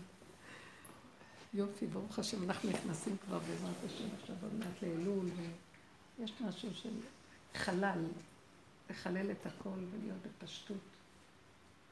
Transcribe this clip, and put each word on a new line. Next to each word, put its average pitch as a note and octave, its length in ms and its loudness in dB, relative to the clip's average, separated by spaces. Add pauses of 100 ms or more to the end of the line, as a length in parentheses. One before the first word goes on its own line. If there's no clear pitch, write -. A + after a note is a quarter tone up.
(1500)
יופי, G3+ 320 4
ברוך G3 320 0
השם, G#3 240 4
אנחנו F#3 280 4
נכנסים F3+ 460 4 (100)
כבר F#3 120 4
בעזרת E3+ 380 2 (100)
השם - 220 0 (120)
עכשיו - 220 -4
עוד G#3+ 120 0
מעט F3+ 280 0
לאלול, F#3 440 4 (920)
ויש A3+ 220 0
משהו G#3 340 0
של - 160 -4 (640)
חלל, F3+ 500 6 (840)
לחלל F#3+ 400 2
את F#3+ 160 -2
הכל F#3+ 320 -2 (120)
ולהיות G#3 320 -2
בפשטות - 540 -6 (1160)